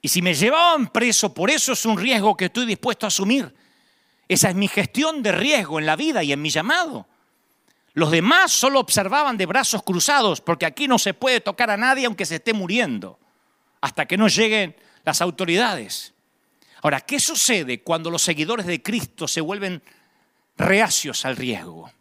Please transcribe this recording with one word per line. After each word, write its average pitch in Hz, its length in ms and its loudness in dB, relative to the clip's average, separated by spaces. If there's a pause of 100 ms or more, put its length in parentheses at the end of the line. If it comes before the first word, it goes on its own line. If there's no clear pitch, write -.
Y 147 60 -4
si 180 140 2
me 180 120 2
llevaban 294 540 4
preso, 226 440 0
por 190 180 0
eso 294 220 0
es - 120 -4
un 214 140 0
riesgo 214 380 2
que 185 100 -2
estoy 240 200 -2
dispuesto 220 400 -4
a - 20 -2
asumir. 196 460 -2 (720)
Esa 185 220 2
es 175 40 -4
mi 196 140 0
gestión 285 540 -2
de 208 100 2
riesgo 190 460 0
en 156 80 -2
la 156 100 2
vida 269 260 0
y 143 100 0
en 139 80 -2
mi 151 100 -4
llamado. 254 580 -2 (840)
Los 156 180 0
demás 262 420 4
solo 269 260 2
observaban 240 580 0
de 190 100 -2
brazos 214 360 0
cruzados, 208 580 2
porque 170 240 -2
aquí 170 220 -4
no 247 120 4
se 196 140 0
puede 254 280 0
tocar 220 300 -2
a 202 60 0
nadie 254 300 2
aunque 202 180 -4
se 160 120 -6
esté 226 160 -2
muriendo, 180 680 -2 (640)
hasta 143 260 -4
que 175 100 -2
no 214 120 4
lleguen 214 480 0 (280)
las - 160 0
autoridades. 175 920 -2 (680)
Ahora, 143 180 0
¿qué - 180 -6
sucede 180 640 0
cuando 165 280 -2
los 170 120 -2
seguidores 175 440 -2
de 175 160 -4
Cristo - 440 -6
se 165 140 -4
vuelven 185 420 -6 (720)
reacios 185 680 0
al 131 120 -4
riesgo? 87 540 -8 (100)